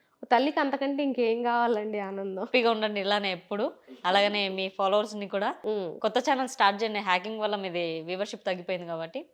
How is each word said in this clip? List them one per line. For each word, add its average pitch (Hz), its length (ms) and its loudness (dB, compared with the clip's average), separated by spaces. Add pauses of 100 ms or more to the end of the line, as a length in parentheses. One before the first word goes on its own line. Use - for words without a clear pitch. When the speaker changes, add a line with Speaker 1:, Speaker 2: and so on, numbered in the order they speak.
(320)
Speaker 1:
తల్లికి 269 280 4
అంతకంటే 277 440 0
ఇంకేం 240 400 0
కావాలండి 233 560 0
ఆనందం. 196 420 -6
Speaker 2:
హ్యాపీగా 233 300 2
ఉండండి 214 280 -2
ఇలానే 202 320 0
ఎప్పుడు. 202 340 -4 (400)
అలాగనే 202 440 4
మీ 190 280 -4
ఫాలోవర్స్ 208 380 2
ని 202 120 -6
కూడా 202 280 -2 (100)
Speaker 1:
ఉమ్. 196 340 -4
Speaker 2:
కొత్త 226 200 0
ఛానల్ 262 280 2
స్టార్ట్ 202 360 2
చేయండి. 214 160 -2
హ్యాకింగ్ 196 400 0
వల్ల 208 160 0
మీది 170 460 -2
వ్యూవర్‌షిప్ 185 440 -6
తగ్గిపోయింది 180 420 -4
కాబట్టి. 165 320 -6 (140)